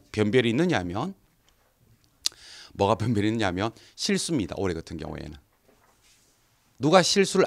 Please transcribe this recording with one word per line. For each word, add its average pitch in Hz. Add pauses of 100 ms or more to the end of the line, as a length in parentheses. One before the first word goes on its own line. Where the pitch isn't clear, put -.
(120)
변별이 110
있느냐 139
하면, 101 (1600)
뭐가 101
변별이 107
있느냐 110
하면 95 (240)
실수입니다. 165
올해 95
같은 82
경우에는. 76 (1500)
누가 160
실수를 -